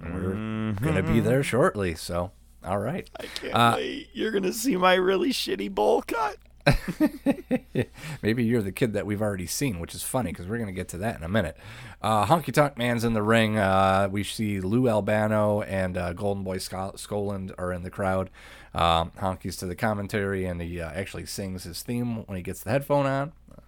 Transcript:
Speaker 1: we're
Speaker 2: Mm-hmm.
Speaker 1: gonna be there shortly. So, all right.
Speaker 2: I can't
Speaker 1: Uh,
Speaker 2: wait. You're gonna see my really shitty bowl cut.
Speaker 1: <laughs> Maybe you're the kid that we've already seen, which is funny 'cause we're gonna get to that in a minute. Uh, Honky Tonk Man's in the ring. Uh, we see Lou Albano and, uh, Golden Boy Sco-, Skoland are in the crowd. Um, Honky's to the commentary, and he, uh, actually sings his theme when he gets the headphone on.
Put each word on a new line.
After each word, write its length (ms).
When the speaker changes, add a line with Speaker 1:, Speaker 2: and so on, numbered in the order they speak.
Speaker 1:
we're 80
Speaker 2:
Mm-hmm. 760
Speaker 1:
gonna 200
be 160
there 240
shortly. 500
So, 380
all 140
right. 280
Speaker 2:
I 60
can't 180
Speaker 1:
Uh, 220
Speaker 2:
wait. 380
You're 180
gonna 220
see 240
my 180
really 360
shitty 440
bowl 280
cut. 340
Speaker 1:
<laughs> 1200
Maybe 220
you're 180
the 120
kid 200
that 120
we've 160
already 260
seen, 320
which 160
is 80
funny 300
'cause 140
we're 100
gonna 160
get 160
to 100
that 180
in 60
a 60
minute. 280
Uh, 240
Honky 280
Tonk 240
Man's 260
in 100
the 100
ring. 340
Uh, 540
we 120
see 360
Lou 300
Albano 720
and, 360
uh, 160
Golden 300
Boy 140
Sco-, 380
Skoland 600
are 140
in 120
the 60
crowd. 400
Um, 420
Honky's 400
to 80
the 100
commentary, 720
and 160
he, 200
uh, 100
actually 340
sings 380
his 200
theme 440
when 80
he 80
gets 180
the 100
headphone 340
on. 260